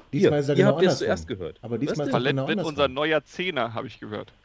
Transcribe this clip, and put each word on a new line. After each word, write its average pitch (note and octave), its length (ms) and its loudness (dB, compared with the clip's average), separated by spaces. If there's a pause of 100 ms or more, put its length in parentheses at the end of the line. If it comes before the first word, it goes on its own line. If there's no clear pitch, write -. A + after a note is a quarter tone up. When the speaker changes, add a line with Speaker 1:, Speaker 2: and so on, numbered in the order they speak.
(120)
Speaker 1:
Hier, C#3+ 100 -2
Speaker 2:
diesmal C#3+ 200 6
ist C3+ 80 -2
er C#3+ 40 2
Speaker 1:
ihr C3+ 40 2
Speaker 2:
genau G3 140 6
Speaker 1:
habt D#3 100 0
es - 60 6
Speaker 2:
andersrum. - 200 0
Speaker 1:
zuerst E3+ 200 -4
gehört. F2+ 340 -8
Speaker 2:
Aber A#2 160 -4
diesmal C#3 200 -2
Speaker 1:
Was - 20 -2
Speaker 2:
ist - 0 -
Speaker 1:
denn? C#3+ 80 -2
Speaker 2:
es C#3 40 -4
Speaker 3:
Fallett B2 200 2
Speaker 2:
genau C3+ 160 -2
Speaker 3:
wird E3 120 -2
Speaker 2:
andersrum. D#3 140 -4
Speaker 3:
unser C#3 140 2
neuer D3+ 380 0
Zehner, C#3+ 480 -4
habe A2+ 140 -6
ich - 120 -16
gehört. G#2 320 -10 (140)